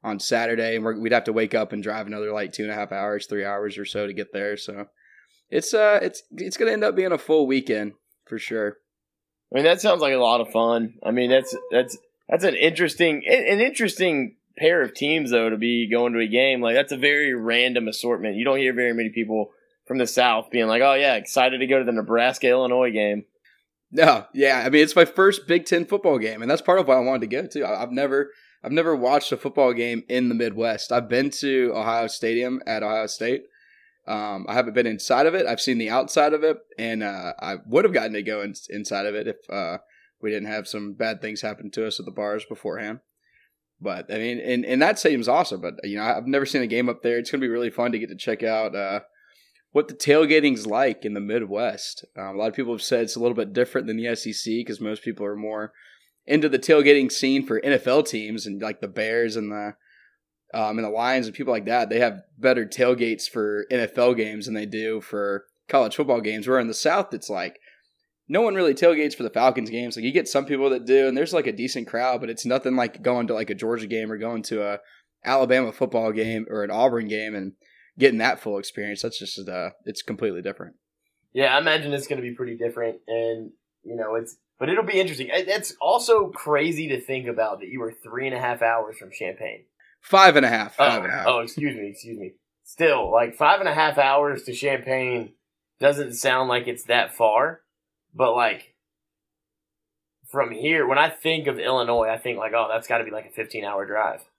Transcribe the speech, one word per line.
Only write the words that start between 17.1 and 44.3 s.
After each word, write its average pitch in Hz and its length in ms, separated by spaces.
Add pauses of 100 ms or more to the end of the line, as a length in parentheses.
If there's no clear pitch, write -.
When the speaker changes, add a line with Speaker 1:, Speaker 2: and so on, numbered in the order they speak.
Speaker 2:
random 120 540
assortment. 110 500
You 113 80
don't 135 140
hear 127 160
very 120 180
many 113 180
people 110 400 (360)
from 131 120
the 123 100
South 120 420
being 117 160
like, 113 160
"Oh, 135 120
yeah, 135 200
excited 127 440
to 131 100
go 135 100
to 131 60
the 120 80
Nebraska-Illinois 123 1000
game." 104 340 (680)
Speaker 1:
No, 139 420
yeah. 135 320
I - 20
mean, 147 140
it's 156 140
my 170 80
first 190 420
Big 170 180
Ten 170 200
football 170 340
game, 110 240
and 120 80
that's - 100
part 185 200
of 139 80
why 131 80
I 131 40
wanted 127 200
to 107 160
go, 175 100
too. 147 180
I, 101 200
I've 123 80
never, 139 400 (320)
I've 123 80
never 160 240
watched 147 340
a 135 60
football 131 360
game 117 360
in 123 200
the 120 60
Midwest. 113 560
I've 120 180
been 131 220
to 135 420
Ohio 113 360
Stadium 123 580
at 107 160
Ohio 110 240
State. 120 380 (640)
Um, 104 400
I 101 60
haven't 117 200
been 120 120
inside 120 400
of 165 80
it. 185 140
I've 117 120
seen 127 180
the 113 120
outside 147 420
of 151 120
it, 156 140 (200)
and, 113 240
uh, 92 380
I 95 160 (100)
would 135 180
have 196 80
gotten 110 200
to 104 100
go 107 180
in, 101 140 (160)
inside 104 340
of 104 120
it 107 100
if, 90 100 (140)
uh, 90 280 (440)
we 107 80
didn't 104 160
have 107 220
some 104 240
bad 110 280
things 107 200
happen 104 320
to 110 120
us 107 140
at 95 80
the 95 60
bars 107 320
beforehand. 107 560 (800)
But, 90 280
I 107 100
mean, 117 200